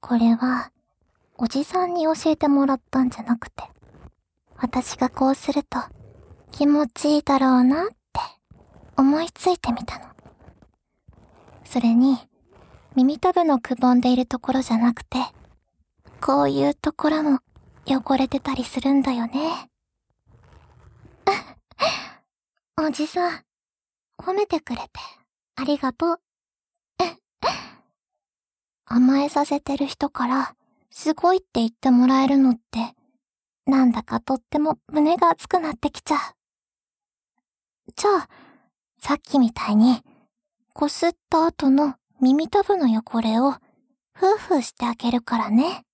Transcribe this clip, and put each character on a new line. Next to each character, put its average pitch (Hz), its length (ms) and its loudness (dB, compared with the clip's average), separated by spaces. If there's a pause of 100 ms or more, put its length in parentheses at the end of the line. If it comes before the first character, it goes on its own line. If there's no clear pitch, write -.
こ 240 160 -2
れ 233 160 4
は、 247 380 -2 (680)
お 240 100 -2
じ 277 160 -2
さ 359 220 -2
ん 349 80 -6
に 339 120 -2
教 320 80 2 (180)
え 302 40 2
て 302 120 0
も 277 180 4
ら 277 100 0
っ 262 40 -12
た - 240 -2
ん 254 80 0
じ - 80 -16
ゃ 226 40 -14
な 233 140 0
く - 140 -16
て、 - 120 -18 (920)
私 - 420 -6
が 254 120 -2
こ 262 200 0
う 269 60 0
す - 180 -6
る 285 100 -2
と、 - 140 -10 (760)
気 - 140 -2
持 294 220 2
ち - 280 -2
い 294 40 2
い - 20 -2
だ 277 160 0
ろ 262 220 4
う 247 40 6
な 285 200 2
っ 392 40 -4
て、 453 80 -10 (1000)
思 277 240 4
い 339 100 -6
つ - 200 -2
い 349 80 -2
て - 120 -6
み 233 140 -6
た - 140 -14
の。 - 120 -20 (1500)
そ - 140 -4
れ 233 140 2
に、 254 340 2 (680)
耳 262 220 2
た 359 160 0
ぶ 359 100 2
の 294 160 2
く - 160 -6
ぼ 247 200 4
ん 247 60 4
で 254 120 2
い - 20 4
る 254 120 -2
と 254 100 -6
こ 254 160 -4
ろ 262 80 0
じ - 100 -6
ゃ 226 60 2
な 233 160 2
く - 100 -12
て、 - 140 -8 (1040)
こ 285 220 2
う 285 60 2
い 277 200 2
う 285 60 -2
と - 180 -4
こ - 160 -2
ろ 311 140 0
も 285 160 2 (480)
汚 269 300 0
れ 262 100 0
て 269 120 -6
た 269 140 -6
り 254 100 -6
す - 160 -6
る 269 140 0
ん 277 80 4
だ 269 120 -2
よ 240 120 -4
ね。 311 460 -6 (1500)
<laughs> - 1500 -8
お 311 140 -2
じ 302 160 -6
さ 349 300 -4
ん、 - 60 -20 (800)
褒 370 120 -6
め 403 120 0
て 330 140 -4
く - 160 -8
れ - 80 -10
て - 80 -18 (640)
あ 262 80 -10
り 285 160 -2
が 262 120 -4
と 339 220 -2
う。 339 80 -8 (760)
<laughs> - 200 -4 (1700)
甘 254 380 4
え 285 60 -2
さ 294 140 0
せ 285 160 -2
て 277 160 -6
る 277 120 -4
人 - 240 -6
か 240 160 -4
ら、 262 280 -2 (360)
す - 240 -4
ご 359 180 2
い 381 40 2
っ 370 40 -2
て - 200 -4
言 226 80 0
っ - 20 -4
て - 180 -2
も 247 160 6
ら 262 160 4
え 269 60 2
る 277 100 2
の 269 140 4
っ 233 40 2
て、 - 400 -10 (680)
な 269 200 4
ん 247 60 4
だ 226 120 -4
か 226 160 -6
と 269 160 -4
っ 254 40 -10
て - 200 -6
も 311 180 0 (100)
胸 302 300 2
が 339 140 4
熱 - 180 -6
く 370 100 0
な 311 120 -4
っ 233 40 -8
て - 140 -4
き - 140 -10
ち - 80 -6
ゃ - 60 2
う。 - 20 -2 (1800)
じ - 120 -2
ゃ 403 100 2
あ、 - 120 -6 (720)
さ - 160 -4
っ - 20 -16
き - 220 -2
み 233 120 4
た - 200 -6
い 208 40 0
に、 226 280 4 (720)
こ 294 140 -2
す - 180 -2
っ 339 80 -2 (160)
た 330 160 2
後 277 240 0
の 277 260 2 (240)
耳 277 260 2
た 403 160 2
ぶ 403 140 0
の 320 80 0
汚 226 360 -2
れ 226 180 0
を、 269 160 0 (580)
ふ 381 220 2
う - 20 -10
ふ 359 200 -2
う 262 40 0
し - 100 -10
て - 140 -8
あ 240 80 -4
げ 233 180 -4
る 240 100 0
か 233 160 -4
ら 220 120 -4
ね。 269 440 0